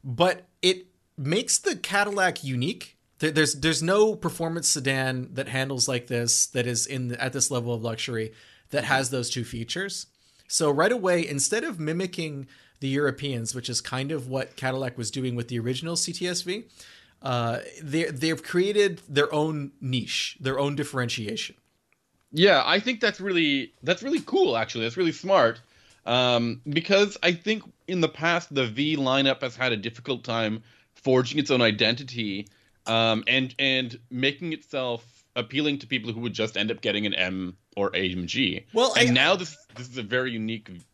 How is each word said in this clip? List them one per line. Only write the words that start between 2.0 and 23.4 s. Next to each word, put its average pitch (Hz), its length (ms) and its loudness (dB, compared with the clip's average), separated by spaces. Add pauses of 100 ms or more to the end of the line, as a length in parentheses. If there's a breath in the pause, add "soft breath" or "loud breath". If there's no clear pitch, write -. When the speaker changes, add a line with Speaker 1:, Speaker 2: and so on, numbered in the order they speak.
Speaker 1:
unique. 131 540 -4 (240)
There, 156 120 2
there's, 151 240 2
there's 151 280 0
no 208 320 6
performance 165 540 -2
sedan 131 640 0
that 127 160 -6
handles 131 400 -2
like 123 180 -2
this, 120 400 2
that 120 180 0
is 117 200 0
in 127 240 -4
the, 120 120 -6
at 123 120 -2
this 139 180 0
level 120 220 -2
of 113 100 -4
luxury, 113 480 -4 (380 soft breath)
that 139 160 -2
has 135 240 2
those 123 200 -2
two 123 140 -4
features. 120 640 -8 (420 soft breath)
So 151 240 2
right 165 220 4
away, 180 340 2
instead 147 380 -2
of 202 160 -6
mimicking 160 680 -4 (320 soft breath)
the 139 80 -4
Europeans, 135 680 -2
which 123 160 -8
is 117 120 -2
kind 135 320 -4
of 131 160 -6
what 131 260 -4
Cadillac 131 420 -4
was 117 140 -6
doing 127 240 -2
with 117 140 -4
the 120 100 -2
original 131 380 -4
C 170 160 -2
T 175 160 -4
S 175 140 -4
V, 202 200 -6 (600 loud breath)
uh, 120 360 0 (240)
they, 156 220 0
they've 156 360 -2
created 196 680 2
their 143 260 2
own 151 460 0
niche, 127 580 -4
their 131 180 -2
own 139 200 0
differentiation. 120 800 -4 (760)
Speaker 2:
Yeah, 165 320 8
I 180 160 4
think 226 180 -4
that's 208 220 0
really, 160 500 0 (120)